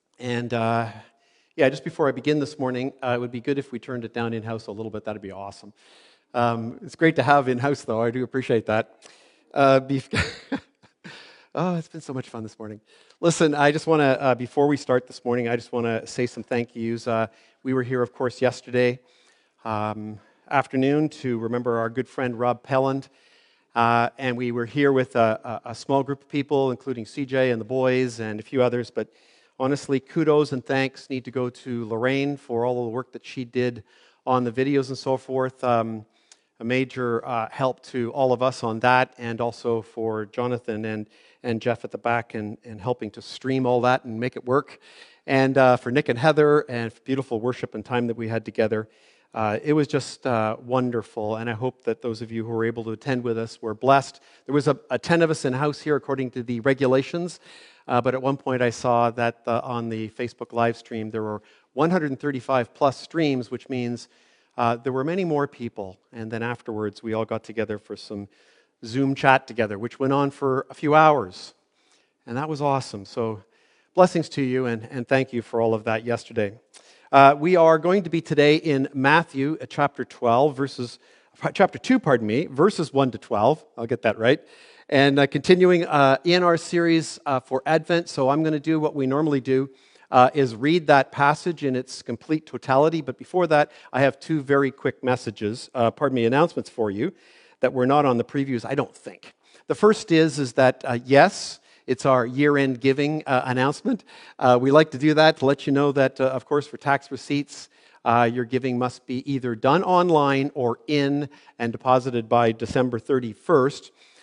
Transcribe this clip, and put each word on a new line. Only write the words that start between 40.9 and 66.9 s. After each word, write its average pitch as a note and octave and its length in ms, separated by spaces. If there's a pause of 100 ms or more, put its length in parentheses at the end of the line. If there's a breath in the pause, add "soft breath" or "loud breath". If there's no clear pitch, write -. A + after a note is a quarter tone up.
and A#2 180
Jeff A#2+ 240
at - 60
the A#2+ 60
back A#2 360
and, G#2+ 320
and A2 160
helping A2+ 300
to A2+ 100
stream C3 440
all B2 160
that B2 220
and A2+ 160
make B2 160
it - 80
work. C3+ 360 (460 loud breath)
And, C3+ 320
uh, B2+ 200
for A#2+ 140
Nick C#3+ 180
and A#2+ 100
Heather, D3 480
and A#2 240
for - 140
beautiful C3 340
worship A#2+ 340
and G#2+ 120
time A#2+ 220
that A2+ 100
we A#2 100
had A2 160
together. A2 460 (440 soft breath)
Uh, G#2+ 300
it D3+ 80
was D3+ 160
just, - 400
uh, A2 320
wonderful, A#2+ 760
and A2+ 120
I A#2 40
hope B2 320
that A2+ 160
those A2+ 200
of A2+ 120
you A2+ 100
who A2+ 60
were A2+ 160
able A#2 180
to A2 80
attend B2 320
with A#2 140
us A2+ 240
were A2 120
blessed. C3 460 (260 soft breath)
There C3 60
was C#3+ 160
a, C3+ 100 (120)
a B2 100
ten E3+ 220
of E3 80
us D#3 160
in B2+ 80
house C#3+ 260
here, D3+ 160
according C3 360
to B2 120
the A#2+ 160
regulations, C3+ 800 (480 loud breath)
uh, B2 140
but B2 120
at C3 80
one C3+ 140
point B2+ 260
I A#2+ 100
saw A#2+ 400
that, A#2 360
uh, A#2+ 160
on A#2 240
the A2 220
Facebook - 420
live A#2 240
stream A2 360
there A2 120
were G#2+ 180 (300 soft breath)
one D#3 200
hundred D3+ 280
thirty-five C3+ 540
plus C3+ 260
streams, C#3 500
which B2 200
means, A#2+ 400 (480 soft breath)
uh, A#2+ 180
there B2 160
were C3 140
many F3+ 180
more D3 240
people. G#2 500 (140)
And A2 180
then A2+ 140
afterwards, G#2+ 580